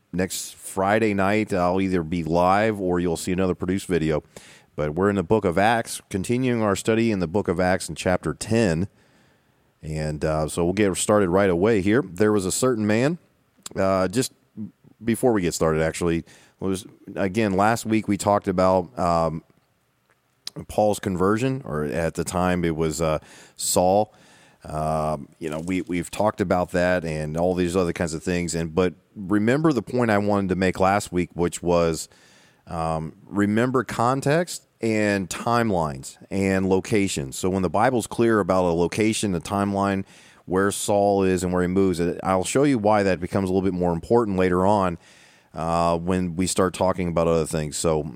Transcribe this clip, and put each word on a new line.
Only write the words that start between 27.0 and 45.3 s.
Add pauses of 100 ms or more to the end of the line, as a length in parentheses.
and
all
these
other
kinds
of
things.
And,
but (220)
remember
the
point
I
wanted
to
make
last
week,
which
was, (580)
um, (100)
remember
context (140)
and
timelines (120)
and
locations.
So
when
the
Bible's
clear
about
a
location,
a
timeline, (400)
where
Saul
is
and
where
he
moves,
it,
I'll
show
you
why
that
becomes
a
little
bit
more
important
later
on, (560)